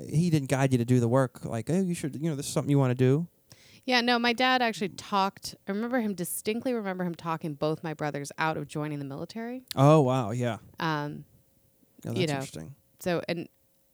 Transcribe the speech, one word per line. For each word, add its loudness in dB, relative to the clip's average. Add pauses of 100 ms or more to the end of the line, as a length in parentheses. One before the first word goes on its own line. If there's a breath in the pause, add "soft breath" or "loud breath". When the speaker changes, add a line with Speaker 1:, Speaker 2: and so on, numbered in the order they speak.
Speaker 1:
he 2
didn't 2
guide 2
you 6
to 0
do 4
the 4
work. 2
Like, -4
"Oh, 2
you 0
should, -6
you -2
know, -2
this -6
is -6
something 0
you 6
wanna 4
do." 4 (560 soft breath)
Speaker 2:
Yeah, 2
no, 4
my 2
dad 2
actually -2
talked, -2 (120)
I -2
remember -2
him, -2
distinctly -4
remember -4
him -2
talking -4
both -2
my -6
brothers -6
out 0
of -8
joining -6
the -8
military. -10 (120)
Speaker 1:
Oh, 8
wow, 0
yeah. -2 (200)
Speaker 2:
Um, -4 (800)
Speaker 1:
Oh, -6
Speaker 2:
you -2
Speaker 1:
that's 0
Speaker 2:
know, -2
Speaker 1:
interesting. -10 (240)
Speaker 2:
so, -2
and -6 (440)